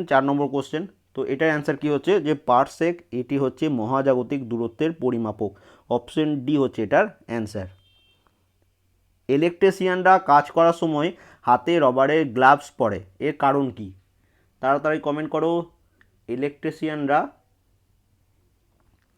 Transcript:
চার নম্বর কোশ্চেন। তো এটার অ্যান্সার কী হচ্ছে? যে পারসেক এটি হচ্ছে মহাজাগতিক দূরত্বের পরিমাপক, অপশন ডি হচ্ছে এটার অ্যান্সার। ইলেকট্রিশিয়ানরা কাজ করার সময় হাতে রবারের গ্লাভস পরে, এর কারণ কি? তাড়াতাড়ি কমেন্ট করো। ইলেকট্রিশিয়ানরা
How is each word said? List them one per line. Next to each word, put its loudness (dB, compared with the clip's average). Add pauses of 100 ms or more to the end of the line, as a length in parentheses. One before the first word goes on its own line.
চার 2
নম্বর 0
কোশ্চেন। -4 (280)
তো -6
এটার 0
অ্যান্সার -2
কী -4
হচ্ছে? 0
যে 0
পারসেক 0 (180)
এটি -4
হচ্ছে -2
মহাজাগতিক -2
দূরত্বের -4
পরিমাপক, -4 (400)
অপশন -2 (160)
ডি 0
হচ্ছে 0
এটার 2 (200)
অ্যান্সার। -6 (1600)
ইলেকট্রিশিয়ানরা 2
কাজ 4
করার 4
সময় -2 (300)
হাতে 2
রবারের 2 (140)
গ্লাভস 4
পরে, -2 (180)
এর -4
কারণ 0
কি? -14 (680)
তাড়াতাড়ি 0
কমেন্ট -6
করো। -2 (580)
ইলেকট্রিশিয়ানরা -4 (2000)